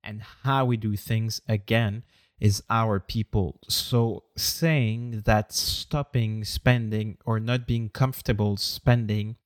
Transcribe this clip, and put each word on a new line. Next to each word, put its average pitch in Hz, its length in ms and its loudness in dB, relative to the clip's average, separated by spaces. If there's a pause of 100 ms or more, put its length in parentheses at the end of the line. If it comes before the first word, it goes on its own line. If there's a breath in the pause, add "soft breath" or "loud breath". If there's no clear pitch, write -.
And 107 200 -12 (200)
how 135 220 2
we 123 120 2
do 107 180 -2
things, 110 520 -4
again, 110 560 0 (360 soft breath)
is 104 320 2
our 113 280 2
people. 104 600 -2 (100)
So 117 540 0 (120)
saying 120 920 -2
that 107 280 4
stopping 110 920 -2
spending 110 800 0
or 110 160 0
not 120 280 -2
being 117 220 0
comfortable 104 680 0
spending 107 800 0 (100)